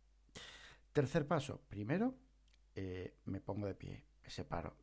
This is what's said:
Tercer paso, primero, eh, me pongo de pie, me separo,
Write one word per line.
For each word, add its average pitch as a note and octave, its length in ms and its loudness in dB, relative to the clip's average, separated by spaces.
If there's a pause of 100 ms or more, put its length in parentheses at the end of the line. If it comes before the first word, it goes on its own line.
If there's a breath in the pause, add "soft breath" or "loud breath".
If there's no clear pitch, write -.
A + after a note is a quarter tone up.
(920 loud breath)
Tercer D3 340 6
paso, D#3+ 400 2
primero, C#3+ 500 2 (560)
eh, F#2 520 -6
me F#2+ 160 -2
pongo G2+ 260 -2
de F#2+ 80 0
pie, - 300 -12 (180)
me - 60 -18
separo, - 540 -4